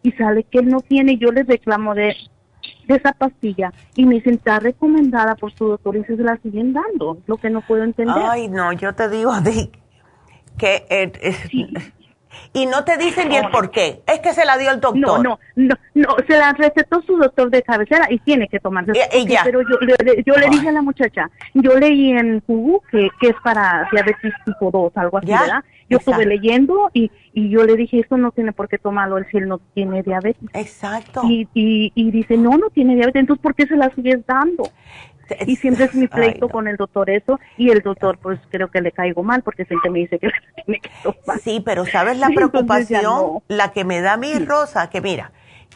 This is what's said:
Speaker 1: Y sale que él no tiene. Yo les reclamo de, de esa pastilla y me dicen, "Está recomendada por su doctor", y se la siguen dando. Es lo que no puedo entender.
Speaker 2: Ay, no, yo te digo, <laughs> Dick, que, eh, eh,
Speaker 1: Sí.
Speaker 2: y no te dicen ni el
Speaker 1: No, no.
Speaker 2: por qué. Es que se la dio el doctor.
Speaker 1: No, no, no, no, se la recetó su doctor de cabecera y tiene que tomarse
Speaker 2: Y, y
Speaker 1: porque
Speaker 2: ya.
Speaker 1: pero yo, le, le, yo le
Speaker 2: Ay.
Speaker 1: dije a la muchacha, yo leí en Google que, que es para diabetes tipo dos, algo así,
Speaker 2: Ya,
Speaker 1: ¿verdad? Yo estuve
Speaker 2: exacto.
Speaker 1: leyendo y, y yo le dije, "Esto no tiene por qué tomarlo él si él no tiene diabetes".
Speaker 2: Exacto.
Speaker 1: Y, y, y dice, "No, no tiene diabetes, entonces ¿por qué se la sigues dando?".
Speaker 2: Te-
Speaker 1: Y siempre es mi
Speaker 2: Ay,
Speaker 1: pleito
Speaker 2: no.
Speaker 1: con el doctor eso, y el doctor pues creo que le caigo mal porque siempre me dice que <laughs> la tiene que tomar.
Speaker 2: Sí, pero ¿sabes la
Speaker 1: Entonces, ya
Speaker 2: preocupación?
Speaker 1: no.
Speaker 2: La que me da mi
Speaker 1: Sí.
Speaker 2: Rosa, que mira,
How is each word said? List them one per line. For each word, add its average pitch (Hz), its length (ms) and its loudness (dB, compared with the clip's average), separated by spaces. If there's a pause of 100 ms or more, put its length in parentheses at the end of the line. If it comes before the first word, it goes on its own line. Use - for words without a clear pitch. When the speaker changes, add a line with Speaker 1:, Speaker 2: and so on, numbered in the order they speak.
Speaker 1:
Y 247 120 0
sale 220 320 0
que 247 140 0
él 254 100 2
no 262 100 2
tiene. 269 380 2
Yo 233 140 0
les 262 140 0
reclamo 214 480 -2
de, 208 220 -2 (720)
de 269 80 4
esa 269 180 2
pastilla 196 580 -4 (240)
y 254 120 4
me 240 80 6
dicen, 240 200 2
"Está 214 240 0
recomendada 247 760 2
por 208 180 -10
su 220 140 -4
doctor", 208 280 -2
y 214 100 -4
se 226 120 -6
la 233 200 0
siguen 233 360 -4
dando. 285 480 -4
Es - 60 -20
lo 220 100 -4
que 226 140 -6
no 220 100 -4
puedo 220 220 -2
entender. 226 340 -2
Speaker 2:
Ay, 226 300 -2
no, 185 260 -2
yo 196 220 -6
te 220 140 -2
digo, 220 300 -2
<laughs> - 20 -2
Dick, 208 360 -2 (800)
que, 196 320 -2
eh, 190 220 -2 (100)
eh, 180 120 -2 (160)
Speaker 1:
Sí. 254 180 -6 (880)
Speaker 2:
y 262 120 -2
no 269 200 0
te 339 120 0
dicen 339 320 -2
ni 277 60 2
el 262 80 2
Speaker 1:
No, 196 60 -4
no. - 60 -10
Speaker 2:
por 196 160 0
qué. 170 360 -2
Es 320 120 2
que 320 140 0
se 320 120 2
la 269 120 0
dio 269 140 0
el 262 80 0
doctor. 254 200 0
Speaker 1:
No, 277 220 2
no, 247 180 -2 (160)
no, 254 200 2 (180)
no, 277 220 4 (120)
se 302 100 4
la 285 160 4
recetó 302 480 0
su 359 160 0
doctor 262 320 2
de 254 120 2
cabecera 247 480 0
y 233 100 0
tiene 262 280 0
que 202 120 -6
tomarse 190 360 -4
Speaker 2:
Y, 247 40 2
y 254 220 2
Speaker 1:
porque 240 120 0
Speaker 2:
ya. 196 100 4
Speaker 1:
pero 254 180 2
yo, 240 200 0
le, 247 220 4
le, 233 200 2
yo 277 120 2
le 285 100 4
Speaker 2:
Ay. 294 60 4
Speaker 1:
dije 294 180 0
a - 20 0
la 302 100 0
muchacha, 247 480 -2 (240)
yo 262 240 6
leí 277 340 4
en 226 360 0
Google 240 320 2 (100)
que, 202 200 2 (100)
que 247 100 4
es 226 140 2
para 190 480 0
diabetes 208 420 -2 (120)
tipo 202 260 -4
dos, 180 240 0
algo 185 220 -2
así, 175 100 -6
Speaker 2:
Ya, 220 140 2
Speaker 1:
¿verdad? 277 220 -2 (260)
Yo 247 80 4
estuve 240 260 0
Speaker 2:
exacto. 202 60 0
Speaker 1:
leyendo 262 640 2
y, 226 180 0 (220)
y 214 160 -2
yo 220 160 4
le 220 100 6
dije, 233 240 0
"Esto 247 160 0
no 247 160 0
tiene 220 220 -4
por 202 160 -8
qué 202 80 -4
tomarlo 196 400 -2
él 190 120 -6
si 214 80 -4
él 190 120 -4
no 185 80 -4 (160)
tiene 190 300 -4
diabetes". 196 500 -4
Speaker 2:
Exacto. 214 720 -10
Speaker 1:
Y, 226 280 0
y, 214 420 0
y 226 160 0
dice, 226 260 0
"No, 233 140 4
no 381 180 2
tiene 254 260 2
diabetes, 247 240 2
entonces 277 240 0
¿por 285 120 0
qué 285 120 0
se 302 80 -2
la 262 180 2
sigues 254 320 -2
dando?". 302 380 -2 (640)
Speaker 2:
Te- - 240 -8
Speaker 1:
Y 254 60 0
siempre 262 280 2
es 254 80 0
mi 262 100 2
Speaker 2:
Ay, 247 40 2
Speaker 1:
pleito 233 400 0
Speaker 2:
no. - 40 -4
Speaker 1:
con 220 180 -6
el 202 80 -6
doctor 196 320 -2
eso, 214 300 -2 (180)
y 240 140 4
el 208 100 4
doctor 190 380 -2
pues 185 200 -8 (100)
creo 185 220 -6
que 185 80 -2
le 175 140 -4
caigo 180 280 -4
mal 240 220 -2
porque 185 220 -8
siempre 175 260 -2
me 175 80 -2
dice 175 180 -4
que 220 100 -4
<laughs> - 280 -8
la - 80 -18
tiene 208 160 -6
que - 100 -20 (140)
tomar. 196 380 -6
Speaker 2:
Sí, 220 220 -6
pero 180 220 -4
¿sabes 208 340 -2
la 269 80 2
Speaker 1:
Entonces, - 20 4
ya 370 220 2
Speaker 2:
preocupación? 226 520 0
Speaker 1:
no. 226 460 -2
Speaker 2:
La 202 240 -2
que 196 100 -4
me 180 160 -4
da 196 160 0
mi 269 180 -6
Speaker 1:
Sí. 302 120 -4
Speaker 2:
Rosa, 285 440 -2
que - 120 -8
mira, 160 320 -8 (420)